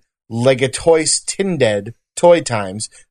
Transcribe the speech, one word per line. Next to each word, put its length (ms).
Legetøjs 920
Tinded 720
Toy 260
Times 480